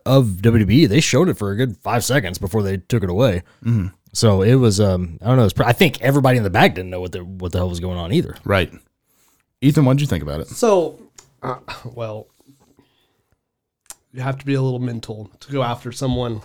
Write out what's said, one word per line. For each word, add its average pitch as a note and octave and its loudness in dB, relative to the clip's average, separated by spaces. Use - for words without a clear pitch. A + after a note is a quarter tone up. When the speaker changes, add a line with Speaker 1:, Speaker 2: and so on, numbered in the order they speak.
Speaker 1:
of A#2+ 2
W A2+ 4
W G#2 4
E. D#3 6
They G#2+ 4
showed D#3+ 2
it - 0
for G#2 -6
a G2+ -6
good A#2 -2
five A2+ -2
seconds G#2+ -2
before G#2 -2
they G2 -2
took A2 -2
it F#2 -2
away. F#2+ 0
Speaker 2:
Mm-hmm. A2 0
Speaker 1:
So G#2+ 4
it A2 4
was, A2+ 4
um, F2+ 0
I - -8
don't B2+ 2
know. B2+ 6
It's F#2+ 2
pr-, - 0
I - 2
think - 2
everybody C3+ 2
in A2+ -2
the G2+ 0
back B2 4
didn't F#2 -10
know F2+ -8
what F2 -10
the, F#2 -10
what F2+ -8
the F#2 0
hell F2+ 0
was F2 -6
going F2+ -6
on F2 -6
either. - -2
Speaker 2:
Right. F#2 0
Ethan, D3 4
what B2+ 4
did - -4
you D3 -2
think E2+ -2
about D2 -6
it? - -10
Speaker 3:
So, F#3+ 0
uh, B2+ -8
well, A2 -12
you B2+ -14
have C3+ -6
to C#3 -16
be C#3 -2
a C3+ 0
little C3 -2
mental A2+ -10
to - -18
go C#3 -2
after A#2+ -6
someone B2 -4